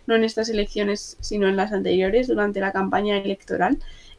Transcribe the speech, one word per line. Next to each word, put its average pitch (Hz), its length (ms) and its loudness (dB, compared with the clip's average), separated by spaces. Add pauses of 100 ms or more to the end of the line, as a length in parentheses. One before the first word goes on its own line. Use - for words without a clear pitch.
no 226 80 4
en 226 100 4
estas 226 240 -2
elecciones, 208 720 -2
sino 208 260 0
en 196 80 2
las 208 160 0
anteriores, 196 560 2
durante 208 320 0
la 196 140 -2
campaña 196 420 0
electoral. 196 640 0 (420)